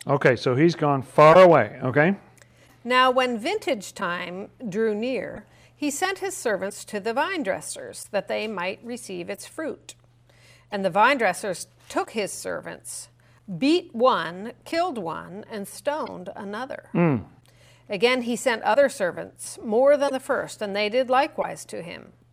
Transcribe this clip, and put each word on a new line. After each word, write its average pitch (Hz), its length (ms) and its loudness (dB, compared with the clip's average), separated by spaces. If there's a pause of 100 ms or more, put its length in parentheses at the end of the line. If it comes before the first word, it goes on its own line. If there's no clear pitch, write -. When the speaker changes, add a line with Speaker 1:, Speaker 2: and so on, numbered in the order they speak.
Speaker 1:
Okay, 139 280 4
so 123 200 0
he's 160 180 4
gone 143 300 0
far 156 340 8
away, 143 460 8
okay? 147 320 4 (680)
Speaker 2:
Now, 254 280 4
when 247 260 2
vintage 277 560 -4
time 180 560 -6 (180)
drew 214 280 0
near, 220 500 -6 (300)
he 285 160 -2
sent 381 280 -2
his 370 160 -6
servants 196 500 -4
to 214 140 -8
the 220 140 -4
vine 320 300 -2
dressers - 680 -8
that 190 180 -4
they 214 200 -4
might 190 360 -6
receive 196 460 -10
its 202 160 -12
fruit. - 480 -10 (760)
And 196 120 -4
the 190 60 0
vine 226 300 4
dressers 190 480 -2 (200)
took 359 240 -4
his 202 200 -4
servants, - 800 -10 (480)
beat 320 380 0
one, 208 580 0 (100)
killed 330 360 -4
one, 165 500 -10
and 202 180 -10
stoned 196 680 -6
another. 208 580 -12
Speaker 1:
Mm. 156 320 2 (640)
Speaker 2:
Again, 240 320 2
he 240 140 -4
sent 233 260 -2
other 262 260 4
servants, 180 760 -8
more 262 340 4
than 277 140 0
the 262 80 -4
first, 208 420 -4
and 196 140 -4
they 208 140 0
did 247 200 0
likewise 247 560 0
to 208 160 -12
him. 165 320 -16 (200)